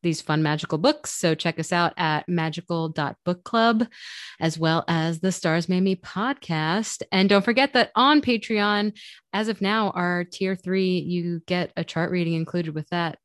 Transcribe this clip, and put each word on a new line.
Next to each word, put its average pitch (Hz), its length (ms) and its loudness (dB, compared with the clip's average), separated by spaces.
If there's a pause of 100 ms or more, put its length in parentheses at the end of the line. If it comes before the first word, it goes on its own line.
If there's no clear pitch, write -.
these 165 180 -2
fun 156 220 0
magical 151 340 -2
books. 277 340 0
So 165 220 0
check 165 260 -4
us 160 140 -4
out 175 240 2
at 156 320 0
magical 165 580 -2
dot 156 380 -4
book 180 180 -4
club, 233 440 2 (520)
as 160 180 0
well 160 300 2
as 165 320 0
the 185 120 0
Stars 165 360 0
Made 180 140 2
Me 190 140 2
podcast. 185 1040 -4 (100)
And 190 160 4
don't 202 160 6
forget 254 300 2
that 247 220 2
on 277 260 6
Patreon, 208 760 0 (380)
as 214 140 0
of 208 140 -4
now, 208 280 2
our 175 340 0
tier 190 320 -4
three, 185 440 0
you 170 480 -4
get 180 280 -2
a 165 80 -4
chart 170 280 -2
reading 170 240 0
included 160 400 -4
with 156 140 -8
that 170 360 -4